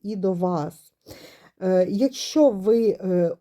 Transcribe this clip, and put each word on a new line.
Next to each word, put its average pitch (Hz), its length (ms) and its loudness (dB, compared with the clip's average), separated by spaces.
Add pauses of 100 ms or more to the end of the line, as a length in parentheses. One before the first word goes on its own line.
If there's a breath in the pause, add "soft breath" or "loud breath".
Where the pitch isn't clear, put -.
і 208 140 -8
до 190 180 -2
вас. 175 580 -4 (720 loud breath)
Е, 185 260 2
якщо 269 600 2
ви, 220 400 0
е, 180 520 0